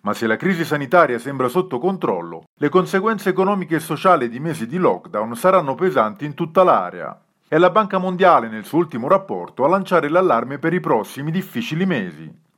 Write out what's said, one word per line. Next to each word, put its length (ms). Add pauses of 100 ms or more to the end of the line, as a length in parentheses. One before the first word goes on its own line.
Ma 140
se 100
la 100
crisi 300
sanitaria 540
sembra 300
sotto 280
controllo, 680 (100)
le 140
conseguenze 600
economiche 460
e 40
sociali 480
di 120
mesi 260
di 120
lockdown 580
saranno 400
pesanti 500
in 80
tutta 300
l'area. 520 (320)
È 120
la 100
Banca 300
Mondiale, 500
nel 160
suo 140
ultimo 280
rapporto, 580
a 20
lanciare 420
l'allarme 480
per 160
i 60
prossimi 500
difficili 560
mesi. 600 (120)